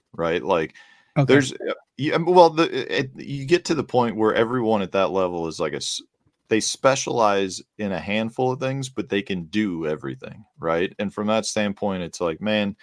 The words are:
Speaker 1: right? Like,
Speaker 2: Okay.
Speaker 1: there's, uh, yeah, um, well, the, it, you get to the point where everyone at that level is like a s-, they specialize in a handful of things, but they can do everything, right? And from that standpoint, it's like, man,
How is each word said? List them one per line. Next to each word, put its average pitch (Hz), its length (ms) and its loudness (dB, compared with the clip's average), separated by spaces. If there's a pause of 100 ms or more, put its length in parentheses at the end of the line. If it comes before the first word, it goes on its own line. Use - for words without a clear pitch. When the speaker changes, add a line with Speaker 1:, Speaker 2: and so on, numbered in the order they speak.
(120)
Speaker 1:
right? 82 300 -2
Like, 82 320 -2 (420)
Speaker 2:
Okay. 135 160 4
Speaker 1:
there's, 135 200 6
uh, - 220 -6 (220)
yeah, 143 180 -4
um, 160 120 0
well, 180 240 10
the, 151 480 0
it, 131 180 -2
you 139 280 -10
get 160 220 2
to 175 80 0
the 139 100 -2
point 120 320 0
where 110 180 4
everyone 113 480 2
at 92 100 -6
that 95 180 2
level 87 360 -2
is 80 140 -6
like 78 120 -2
a 73 40 -6
s-, - 260 -8 (460)
they 110 100 2
specialize 107 1040 0 (160)
in 101 140 -4
a 85 80 -4
handful 113 500 -2
of 131 80 -6
things, 131 300 -6
but 104 200 -8
they 101 140 -2
can 92 220 -6
do 87 420 -4
everything, 67 580 -8 (140)
right? 82 400 -2
And 101 160 -6
from 107 140 -4
that 110 180 0
standpoint, 101 560 -4
it's 85 180 -10
like, 82 200 -4
man, 104 420 0